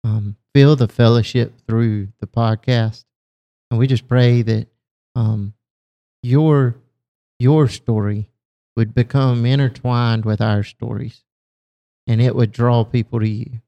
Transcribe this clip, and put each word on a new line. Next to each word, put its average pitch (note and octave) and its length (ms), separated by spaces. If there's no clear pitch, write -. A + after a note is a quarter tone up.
Um, G#2+ 320
feel C#3+ 220
the B2 120
fellowship A#2 640
through A2 420
the - 80
podcast. A2+ 760
And A2+ 80
we C3 80
just C3 200
pray B2 360
that, A2 240
um, G#2+ 380
your, C3+ 520
your C#3+ 280
story G#2 640
would A2+ 180
become B2 520
intertwined A#2+ 800
with G#2+ 160
our G#2 220
stories, A#2 600
and A#2 140
it B2 140
would A2 160
draw A#2+ 320
people A2+ 360
to G#2+ 100
you. A2+ 220